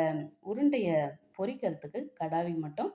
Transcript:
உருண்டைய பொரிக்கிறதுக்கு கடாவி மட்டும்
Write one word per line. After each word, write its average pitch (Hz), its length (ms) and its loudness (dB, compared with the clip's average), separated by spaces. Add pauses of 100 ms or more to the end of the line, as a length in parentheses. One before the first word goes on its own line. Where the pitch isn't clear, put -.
(520)
உருண்டைய 262 360 4 (500)
பொரிக்கிறதுக்கு 196 640 -4 (200)
கடாவி 165 420 0
மட்டும் 220 300 -4